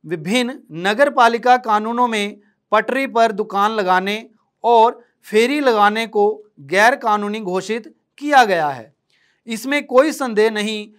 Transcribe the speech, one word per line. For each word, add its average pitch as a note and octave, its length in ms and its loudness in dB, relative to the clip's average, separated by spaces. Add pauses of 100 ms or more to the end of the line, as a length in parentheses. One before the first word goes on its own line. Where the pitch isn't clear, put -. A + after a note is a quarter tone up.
विभिन्न G3 560 -4 (220)
नगर G#3+ 300 2
पालिका A#3+ 480 4
कानूनों A#3 480 -2
में G#3 300 -4 (340)
पटरी A3 360 0
पर A3+ 260 0
दुकान G3+ 380 -2
लगाने G3+ 540 -2 (380)
और A#3 380 2 (260)
फेरी A#3+ 320 0
लगाने A3 480 2
को G#3 180 0 (360)
गैर G3 340 2
कानूनी G#3 460 -4
घोषित F#3+ 520 -6 (260)
किया C#4+ 260 4
गया E3+ 240 0
है। B2 220 -12 (560)
इसमें C4 380 -6
कोई C4+ 280 2
संदेह A3+ 380 0
नहीं G#3+ 360 -6 (120)